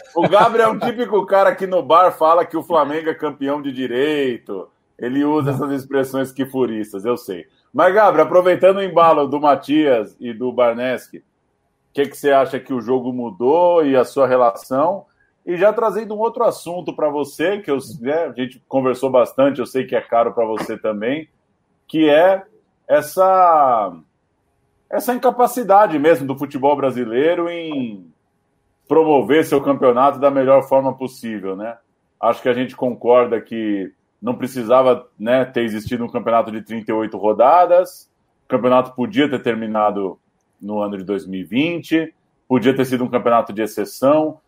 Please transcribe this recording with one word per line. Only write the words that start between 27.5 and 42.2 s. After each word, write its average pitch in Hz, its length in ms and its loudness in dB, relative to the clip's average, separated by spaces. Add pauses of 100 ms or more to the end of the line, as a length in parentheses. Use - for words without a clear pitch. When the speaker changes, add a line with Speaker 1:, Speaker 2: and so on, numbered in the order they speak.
Speaker 1:
promover 151 580 4
seu 143 160 0
campeonato 131 580 2
da 139 100 4
melhor 135 380 4
forma 135 280 0
possível, 110 600 -10
né? 110 220 -12 (420)
Acho 113 220 0
que 131 80 -2
a 123 40 2
gente 123 220 -4
concorda 117 640 2
que 104 520 -6 (300)
não 117 140 -6
precisava, 127 720 0 (100)
né, 123 280 0
ter 127 180 -4
existido 113 400 -6
um 117 60 -8
campeonato 113 420 0
de 107 100 -8
trinta 110 300 -8
e - 20 -2
oito 110 240 -4
rodadas, 160 920 2 (340)
o - 40 -20
campeonato 127 440 0
podia 123 360 -2
ter 123 120 -4
terminado 107 800 -2 (420)
no 104 200 -6
ano 101 160 -6
de 92 80 -12
dois 95 200 -6
mil 92 140 -10
e 90 40 -8
vinte, 160 720 -4 (320)